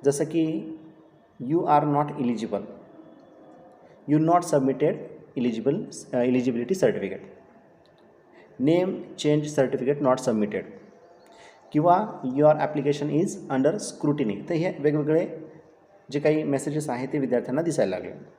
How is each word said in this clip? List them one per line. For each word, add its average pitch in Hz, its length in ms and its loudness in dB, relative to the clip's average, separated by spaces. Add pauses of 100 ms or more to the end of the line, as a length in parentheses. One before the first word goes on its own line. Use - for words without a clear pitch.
जसं 143 180 2
की 160 200 0 (960)
"You 151 280 -2
are 147 200 4
not 147 300 0
eligible", 110 460 -2 (1400)
"You 151 140 4
not 170 280 4
submitted 139 520 2 (360)
eligible, 123 440 0 (320)
अ, 127 80 0
eligibility 123 580 0
certificate", 95 460 -2 (1400)
"Name 175 340 2 (220)
change 151 380 0
certificate 139 520 0
not 127 200 2
submitted" 104 440 -2 (1000)
किंवा 175 240 6 (400)
"Your 151 180 8 (120)
application 147 460 -2
is 170 240 0 (120)
under 143 260 2 (140)
scrutiny." 139 500 -2 (100)
तर 175 40 -2
हे 165 260 0
वेगवेगळे 151 480 2 (840)
जे 139 100 -4
काही 156 260 2
मेसेजेस 147 440 -2
आहेत 127 240 -6
ते 151 60 0
विद्यार्थ्यांना 123 420 0
दिसायला 110 360 0
लागले. 87 160 -10 (260)